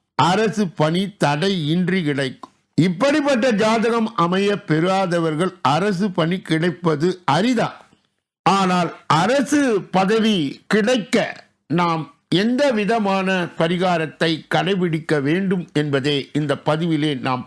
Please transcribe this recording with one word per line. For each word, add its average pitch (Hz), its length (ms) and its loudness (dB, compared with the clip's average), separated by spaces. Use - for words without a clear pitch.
அரசு 202 440 2
பணி 165 220 0
தடை 151 280 0
இன்றி 180 300 0
கிடைக்கும். 139 500 -6
இப்படிப்பட்ட 269 680 2
ஜாதகம் 220 460 0
அமைய 190 240 0
பெறாதவர்கள் 170 840 0
அரசு 196 320 0
பணி 170 220 0
கிடைப்பது 165 680 0
அரிதா. 220 320 0
ஆனால் 180 440 2
அரசு 277 400 2
பதவி 208 460 2
கிடைக்க 214 500 0
நாம் 165 240 0
எந்த 247 300 0
விதமான 202 560 0
பரிகாரத்தை 170 720 0
கடைபிடிக்க 165 680 0
வேண்டும் 180 440 0
என்பதே 143 340 0
இந்த 143 140 -2
பதிவிலே 156 440 0
நாம் 127 220 -2